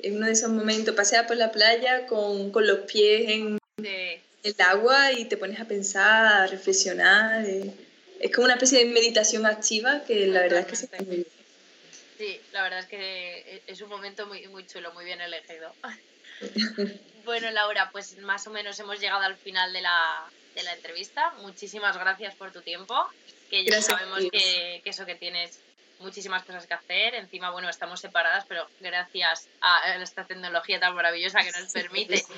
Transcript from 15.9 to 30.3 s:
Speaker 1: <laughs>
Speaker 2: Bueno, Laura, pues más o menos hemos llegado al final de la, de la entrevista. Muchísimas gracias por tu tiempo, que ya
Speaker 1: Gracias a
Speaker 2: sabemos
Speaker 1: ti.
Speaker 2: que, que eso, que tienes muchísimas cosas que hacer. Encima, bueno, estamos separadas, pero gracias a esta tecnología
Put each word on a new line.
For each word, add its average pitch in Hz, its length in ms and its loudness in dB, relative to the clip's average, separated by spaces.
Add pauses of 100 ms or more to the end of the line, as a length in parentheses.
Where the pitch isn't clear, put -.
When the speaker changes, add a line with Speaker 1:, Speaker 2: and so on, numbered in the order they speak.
Speaker 1:
<laughs> - 600 -6 (240)
Speaker 2:
Bueno, 226 260 -6
Laura, 208 400 0
pues 196 260 -16
más 196 300 -6
o - 20 -16
menos 208 300 -10
hemos 208 200 -10
llegado 196 220 -2
al 190 160 -2
final 185 360 -4
de 185 80 -6
la, 165 420 0 (320)
de 180 80 -10
la 175 100 -8
entrevista. 175 680 -4
Muchísimas 196 560 -6
gracias 190 380 -4
por 185 160 -16
tu 180 100 -18
tiempo, 180 340 -10 (540)
que 190 140 0
ya 196 100 2
Speaker 1:
Gracias 214 200 2
a 180 60 0
Speaker 2:
sabemos 190 220 -6
Speaker 1:
ti. 185 100 -2
Speaker 2:
que, 180 520 -2
que 202 60 -8
eso, 196 160 -12
que 180 80 -10
tienes 175 460 -10 (400)
muchísimas 190 440 -8
cosas 180 220 -16
que - 80 -6
hacer. 202 400 -2
Encima, 185 380 -10
bueno, 180 180 -8
estamos 175 320 -10
separadas, 175 480 0
pero 170 180 -8 (120)
gracias 175 680 -4 (140)
a 180 400 2
esta 185 240 -12
tecnología 180 540 -6